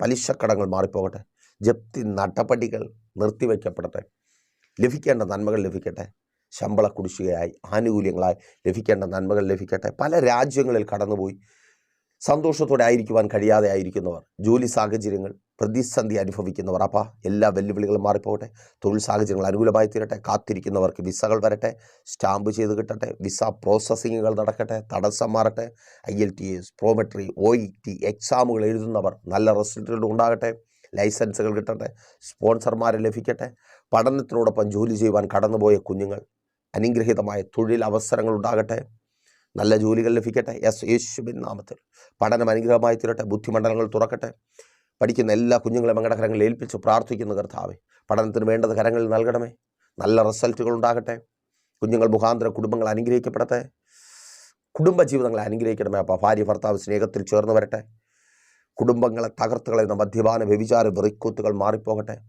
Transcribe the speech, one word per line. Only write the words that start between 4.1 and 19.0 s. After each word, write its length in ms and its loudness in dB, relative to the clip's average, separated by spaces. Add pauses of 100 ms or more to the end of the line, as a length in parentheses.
ലഭിക്കേണ്ട 440 0 (120)
നന്മകൾ 340 -2
ലഭിക്കട്ടെ. 380 -8 (520)
ശമ്പള 280 2 (100)
കുടിശ്ശികയായി, 560 -4 (220)
ആനുകൂല്യങ്ങളായി 600 0 (320)
ലഭിക്കേണ്ട 360 0 (100)
നന്മകൾ 380 0
ലഭിക്കട്ടെ. 380 -4 (120)
പല 100 0 (180)
രാജ്യങ്ങളിൽ 600 2
കടന്നുപോയി 440 -2 (920)
സന്തോഷത്തോടെ 580 2
ആയിരിക്കുവാൻ 460 4
കഴിയാതെ 420 4
ആയിരിക്കുന്നവർ, 480 -4 (240)
ജോലി 280 4
സാഹചര്യങ്ങൾ, 560 -2 (300)
പ്രതിസന്ധി 640 -2
അനുഭവിക്കുന്നവർ, 640 -4
അപ്പാ, 160 0 (260)
എല്ലാ 280 4
വെല്ലുവിളികളും 500 0
മാറിപ്പോകട്ടെ. 420 -2 (340)
തൊഴിൽ 240 0